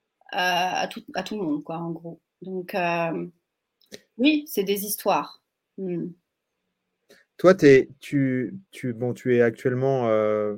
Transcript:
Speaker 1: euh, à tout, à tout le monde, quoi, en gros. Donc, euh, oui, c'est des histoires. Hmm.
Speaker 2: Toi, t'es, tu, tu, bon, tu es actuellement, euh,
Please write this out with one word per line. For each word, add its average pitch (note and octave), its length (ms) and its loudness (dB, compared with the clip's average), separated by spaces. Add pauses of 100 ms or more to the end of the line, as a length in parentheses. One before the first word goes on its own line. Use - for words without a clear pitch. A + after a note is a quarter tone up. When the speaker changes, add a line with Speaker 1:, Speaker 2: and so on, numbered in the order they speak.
(340)
Speaker 1:
euh, - 20 -2
à F3+ 500 0
tout, A3 160 -10 (120)
à F#3 100 -4
tout G#3+ 140 -8
le G3+ 40 -4
monde, D3+ 220 -2
quoi, E3 140 -8
en E3+ 120 -6
gros. E3 300 -12 (220)
Donc, F#3 320 -10
euh, E3+ 520 -2 (920)
oui, D4 280 2
c'est - 160 -4
des G3+ 220 -2
histoires. F#3+ 580 -4 (360)
Hmm. F3+ 300 -6 (1300)
Speaker 2:
Toi, F#3 180 6
t'es, C#3 340 8 (100)
tu, C3 560 -2 (160)
tu, B2+ 220 -8
bon, A#2+ 220 -4
tu B2+ 200 0
es A#2+ 80 6
actuellement, B2+ 680 0
euh, G#2+ 500 0